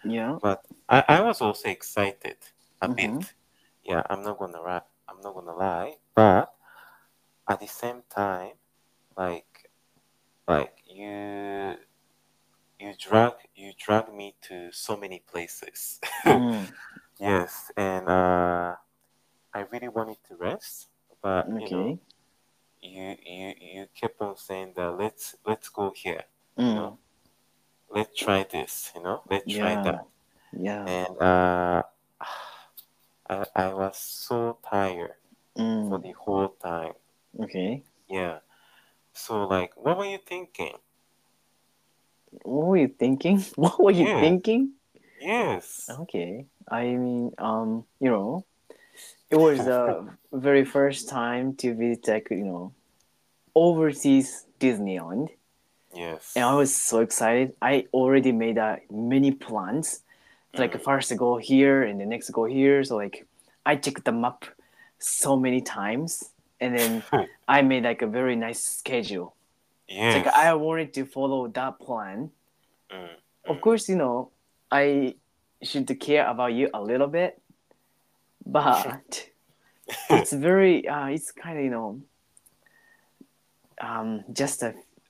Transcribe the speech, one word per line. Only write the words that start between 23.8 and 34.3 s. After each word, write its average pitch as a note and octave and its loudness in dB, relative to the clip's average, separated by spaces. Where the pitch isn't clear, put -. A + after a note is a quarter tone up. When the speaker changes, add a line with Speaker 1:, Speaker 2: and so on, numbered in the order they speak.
Speaker 2:
kept A2+ -8
on G2+ -8
saying F#2+ -12
that, F2 -4
"Let's, - -8
let's A2 -4
go G2+ -4
here," E2+ -8
you B2 0
Speaker 1:
Mm. A#2 2
Speaker 2:
know, - -6
"Let's G#2+ -4
try G2 0
this," - -10
you E2+ -16
know, F#2+ -6
"Let's G2 -4
try G2+ 0
Speaker 1:
Yeah. G2+ -2
Speaker 2:
that." - -4
Speaker 1:
Yeah. G2+ -6
Speaker 2:
And, F#2 -4
uh, F2+ 4
<sighs> - -20
I, G2 -4
I F#2+ 0
was F#2+ -4
so A#2 -6